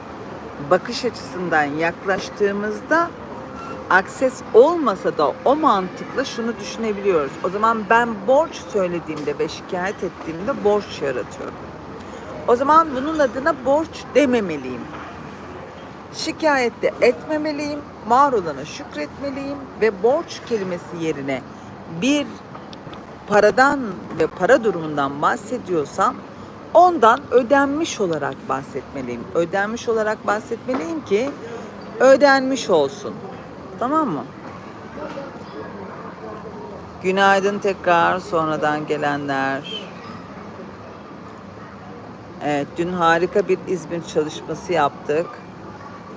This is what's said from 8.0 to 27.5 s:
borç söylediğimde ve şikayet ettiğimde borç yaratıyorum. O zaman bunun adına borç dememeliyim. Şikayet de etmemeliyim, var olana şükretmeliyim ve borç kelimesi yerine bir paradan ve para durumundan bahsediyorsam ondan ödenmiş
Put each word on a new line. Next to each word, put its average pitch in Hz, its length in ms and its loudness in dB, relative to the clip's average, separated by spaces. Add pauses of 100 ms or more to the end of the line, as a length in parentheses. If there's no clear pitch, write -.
borç 294 280 4
söylediğimde 160 840 -2
ve 156 100 0
şikayet 185 540 -4
ettiğimde 190 600 -6
borç 208 380 2
yaratıyorum. 127 540 -6 (920)
O 233 80 6
zaman 302 400 6
bunun 302 240 -2
adına 277 360 2 (100)
borç 302 380 0 (120)
dememeliyim. 170 680 2 (1300)
Şikayet 277 680 0
de - 200 2
etmemeliyim, 294 800 0 (280)
var 262 260 6
olana 160 320 -2
şükretmeliyim 277 920 -8 (240)
ve 196 220 2
borç 294 420 2
kelimesi 185 560 -4
yerine 139 400 -2 (600)
bir 285 260 2 (1000)
paradan 208 520 6 (400)
ve 160 80 4
para 214 360 4
durumundan 151 580 0
bahsediyorsam 190 960 0 (580)
ondan 302 460 8 (120)
ödenmiş 277 680 4